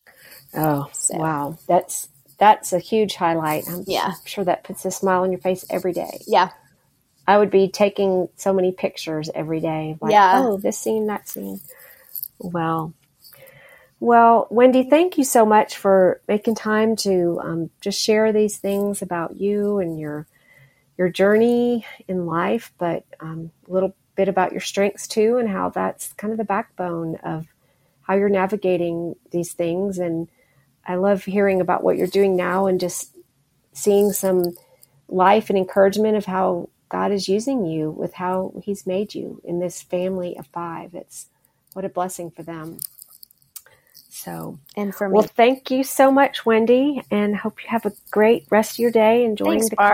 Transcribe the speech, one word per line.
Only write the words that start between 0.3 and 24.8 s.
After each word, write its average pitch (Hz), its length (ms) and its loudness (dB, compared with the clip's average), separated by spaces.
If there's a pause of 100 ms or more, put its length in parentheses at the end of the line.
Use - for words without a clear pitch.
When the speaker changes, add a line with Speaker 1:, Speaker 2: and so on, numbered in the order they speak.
Speaker 1:
Oh, 151 400 -2
Speaker 2:
So. - 240 -6
Speaker 1:
wow. 156 400 -4 (100)
That's, - 420 -2 (280)
that's - 360 4
a 175 60 0
huge 214 360 0
highlight. 160 540 -2
I'm 180 180 -10
Speaker 2:
Yeah. 165 260 -2 (120)
Speaker 1:
sure - 180 -8
that 175 200 -2
puts - 220 -12
a 185 60 -4
smile 185 320 0
on 185 80 0
your 180 80 -4
face 185 300 -4
every 180 240 -4
day. - 340 -8
Speaker 2:
Yeah. 202 220 2 (800)
Speaker 1:
I 202 100 6
would 208 140 4
be 190 180 4
taking 196 680 0
so - 160 -2
many 185 200 0
pictures 160 640 -8
every 160 280 -6
day. 156 400 -6
Like, 220 100 -2
Speaker 2:
Yeah. 196 320 6
Speaker 1:
"Oh, 208 140 0
this 208 200 -4
scene, 220 300 -4
that - 220 -8
scene." 196 320 -12 (760)
Well, 165 540 -4 (1040)
well, 233 500 6
Wendy, 254 400 6
thank 339 300 4
you 269 40 4
so 233 220 4
much 214 320 4
for 190 500 4
making 208 280 0
time 220 420 0
to, 175 460 0
um, 165 260 -6 (120)
just 202 200 -4
share 220 320 2
these 214 240 0
things 202 460 -4
about 175 360 -8
you 202 380 -2
and 165 220 -4
your, 151 260 -8 (720)
your 180 120 0
journey 233 760 2 (220)
in 185 180 -4
life, 180 540 -2
but, 170 240 -4 (160)
um, 160 320 -12 (180)
a - 20 -18
little 185 240 0 (200)
bit 190 120 0
about 185 240 0
your - 100 -8
strengths - 460 -4